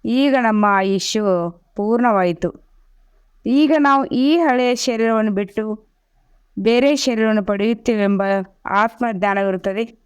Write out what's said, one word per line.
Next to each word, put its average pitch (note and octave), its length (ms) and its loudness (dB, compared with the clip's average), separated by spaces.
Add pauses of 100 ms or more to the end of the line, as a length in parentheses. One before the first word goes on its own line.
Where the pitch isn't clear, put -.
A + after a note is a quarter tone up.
ಈಗ C4 340 2
ನಮ್ಮ G#3+ 300 2
ಆಯುಷ್ಯು G3 800 0 (240)
ಪೂರ್ಣವಾಯಿತು. G3+ 760 0 (920)
ಈಗ C4+ 340 2
ನಾವು C4+ 260 2
ಈ C#4 320 0
ಹಳೆಯ B3+ 380 2
ಶರೀರವನ್ನು A3+ 560 0
ಬಿಟ್ಟು G#3+ 560 -6 (720)
ಬೇರೆ A#3+ 360 2
ಶರೀರವನ್ನು A3 480 0
ಪಡೆಯುತ್ತೇವೆಂಬ G3+ 800 0 (420)
ಆತ್ಮಜ್ಞಾನವಿರುತ್ತದೆ. G3 1400 -2